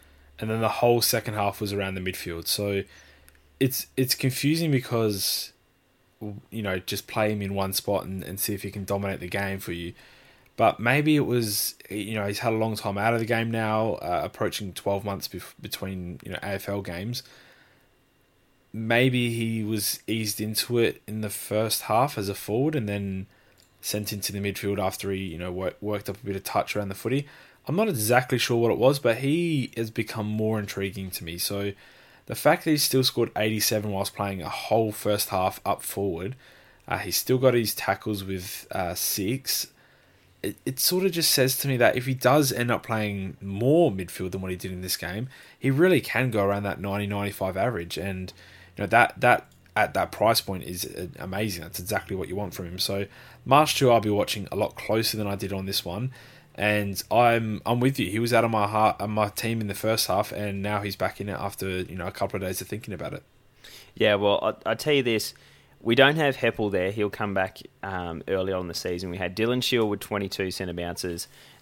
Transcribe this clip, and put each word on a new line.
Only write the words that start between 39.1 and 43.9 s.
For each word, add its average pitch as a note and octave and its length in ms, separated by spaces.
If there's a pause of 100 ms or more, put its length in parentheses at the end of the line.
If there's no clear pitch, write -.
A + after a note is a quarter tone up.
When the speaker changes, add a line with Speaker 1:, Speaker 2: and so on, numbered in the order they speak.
Speaker 1:
It, - 120 (120)
it C3 120
sort F#3 240
of F#3+ 80
just E3 200
says C3 260
to C#3 100
me C3 100
that A#2 180
if B2 100
he C3+ 80
does C3 400
end A#2+ 160
up A2+ 140
playing G2+ 580
more A#2+ 500